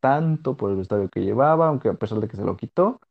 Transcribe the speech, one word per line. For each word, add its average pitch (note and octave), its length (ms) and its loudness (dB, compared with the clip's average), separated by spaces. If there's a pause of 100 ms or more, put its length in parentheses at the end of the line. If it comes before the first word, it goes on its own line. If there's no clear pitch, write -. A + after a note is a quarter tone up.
tanto D3+ 560 0
por G2+ 140 -2
el G2 60 -2
vestuario F#2+ 320 -2
que G2+ 140 -4
llevaba, D3 460 2
aunque B2+ 200 -2
a - 60 0
pesar G#2+ 260 -4
de G#2+ 80 -2
que G2+ 80 -12
se G2+ 80 -6
lo F#2 120 -2
quitó, F#3+ 420 0 (120)